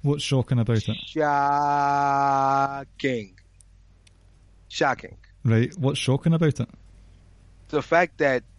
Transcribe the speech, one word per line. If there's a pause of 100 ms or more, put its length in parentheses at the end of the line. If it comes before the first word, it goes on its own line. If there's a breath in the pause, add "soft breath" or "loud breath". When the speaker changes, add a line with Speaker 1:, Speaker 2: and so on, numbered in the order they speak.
Speaker 1:
What's
shocking
about
it? (100)
Speaker 2:
Shocking. (1300)
Shocking. (280)
Speaker 1:
Right,
what's
shocking
about
it? (1000)
Speaker 2:
The
fact
that (140)